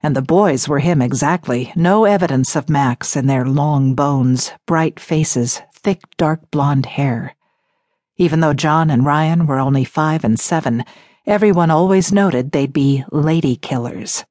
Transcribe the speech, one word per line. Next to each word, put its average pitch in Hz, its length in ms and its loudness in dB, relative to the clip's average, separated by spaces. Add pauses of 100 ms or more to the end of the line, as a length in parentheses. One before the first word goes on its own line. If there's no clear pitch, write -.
And 147 140 0
the 135 60 -2
boys 160 440 2
were 143 140 0
him 156 220 2
exactly. 131 720 -2
No 190 280 4
evidence 170 520 0
of 147 140 -4
Max 139 460 0
in 135 100 -2
their 131 200 0
long 139 480 0
bones, 127 560 0 (160)
bright 160 320 0
faces, 151 640 -2 (120)
thick - 280 -4 (160)
dark 160 340 -2
blonde 139 360 0
hair. 127 500 -4 (800)
Even 165 240 2
though 151 140 2
John 156 360 2
and 131 140 2
Ryan 156 420 2
were 135 120 0
only 135 260 0
five 156 400 -2
and 117 160 0
seven, 127 440 -2 (420)
everyone 190 440 2
always 185 420 2
noted 156 400 0
they'd 139 200 -2
be 139 380 0
lady 151 460 0
killers. - 760 -8